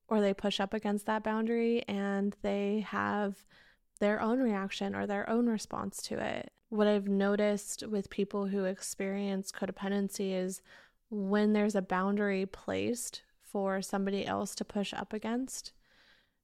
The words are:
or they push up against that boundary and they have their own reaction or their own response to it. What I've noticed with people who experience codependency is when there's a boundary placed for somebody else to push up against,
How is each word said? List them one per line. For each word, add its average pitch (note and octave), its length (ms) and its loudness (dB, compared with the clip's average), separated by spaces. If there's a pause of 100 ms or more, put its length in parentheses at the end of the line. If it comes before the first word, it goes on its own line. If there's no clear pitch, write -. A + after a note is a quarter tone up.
or A3 120 4
they G3 140 4
push G3+ 260 -2
up G3 140 -2
against G#3 320 -2
that G#3+ 180 0
boundary A#3 640 2
and G3+ 540 0
they G3+ 460 0
have G3+ 560 -2 (560)
their G#3 200 4
own A#3 200 2
reaction G3+ 540 0
or G3+ 120 0
their G3+ 220 -2
own A#3+ 200 2
response - 540 -2
to - 160 -4
it. - 340 -4 (160)
What G#3 180 4
I've G3+ 220 4
noticed G3+ 800 2
with G#3 240 -4
people G3+ 360 -2
who G3 180 0
experience G3 880 -2
codependency G3 840 -2
is F#3 280 -2 (480)
when G#3 420 4
there's G#3 220 4
a G3 80 4
boundary G3 640 2
placed G3+ 760 -4 (180)
for G3 400 -2
somebody G3 460 -2
else G3 300 -2
to G#3 80 -6
push - 280 -2
up - 200 -6
against, A#3 600 -6 (720)